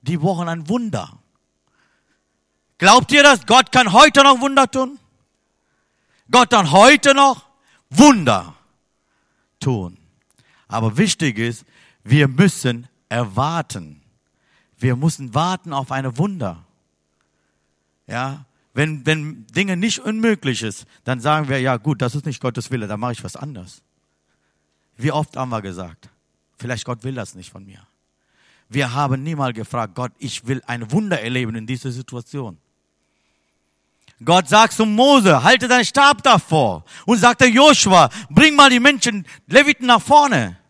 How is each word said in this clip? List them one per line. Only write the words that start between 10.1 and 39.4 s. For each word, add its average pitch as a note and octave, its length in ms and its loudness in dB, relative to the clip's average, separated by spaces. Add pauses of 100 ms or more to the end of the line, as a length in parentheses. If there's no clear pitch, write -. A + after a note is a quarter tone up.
Aber A2 300 -4
wichtig D#3+ 400 -2
ist, A#2 260 -8 (380)
wir C#3 260 2
müssen B2+ 600 -2 (200)
erwarten. A2 920 -8 (760)
Wir B2 200 -2
müssen C3+ 380 -6
warten E3+ 380 -6
auf C3+ 200 -8
eine C3 260 -8
Wunder. C3 460 -8 (1400)
Ja, C3+ 380 -10 (300)
wenn, C#3+ 320 -4
wenn D3+ 400 -6
Dinge F#3 300 -6
nicht G3+ 240 -4
unmöglich G#3+ 640 -4
ist, G#2+ 220 -12 (200)
dann B2 160 -6
sagen D3+ 280 -2
wir, C3+ 120 -4
ja B2+ 160 -2
gut, A#2 260 -6
das B2 140 -6
ist D3 100 -10
nicht C3+ 140 -12
Gottes B2 320 -8
Wille, A2 160 -8
dann G#2 100 -10
mache A#2+ 140 -8
ich A#2 120 -16
was - 120 -16
anderes. A#2 460 -18 (1120)
Wie C3 160 -4
oft D3+ 240 -6
haben B2+ 140 -8
wir A2 120 -8
gesagt, F2+ 480 -16 (480)
vielleicht A#2 260 -12
Gott A#2+ 200 -12
will C3 100 -10
das A2 220 -14
nicht F2+ 140 -20
von G2 140 -20
mir. G2 220 -20 (840)
Wir B2 240 -6
haben C3+ 300 -4
niemals C#3+ 320 -6
gefragt, G#2+ 400 -10
Gott, B2 240 -10
ich - 280 -14
will C3 200 -6
ein A#2 240 -10
Wunder F3+ 300 -4
erleben A#2 340 -6
in A2 120 -12
dieser B2+ 260 -10
Situation. A#2+ 680 -14 (1700)
Gott F3 240 2
sagt A3 240 4
zu A3 140 -2
Mose, G#3 580 4
halte A#3+ 240 2
deinen B3 160 2
Stab C#4+ 380 0
davor D3+ 600 0 (220)
und A3+ 120 0
sagte A#3+ 280 2
Joshua, A3 640 4 (180)
bring C#4+ 280 4
mal C#4 140 8
die B3 100 2
Menschen, A#3 460 0 (200)